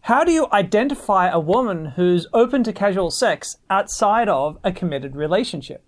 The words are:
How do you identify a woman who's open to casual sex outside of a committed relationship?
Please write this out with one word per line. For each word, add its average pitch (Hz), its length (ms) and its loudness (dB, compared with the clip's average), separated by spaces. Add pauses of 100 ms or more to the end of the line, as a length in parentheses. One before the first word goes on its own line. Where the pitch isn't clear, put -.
How 269 220 2
do 349 60 2
you 320 220 2
identify 202 760 2
a 170 100 2
woman 180 460 0 (100)
who's 180 380 2
open 247 300 2
to 220 100 -4
casual 190 360 0
sex - 460 -2 (140)
outside 208 580 2
of 151 340 -2
a 196 80 0
committed 143 460 -6
relationship? 151 720 -4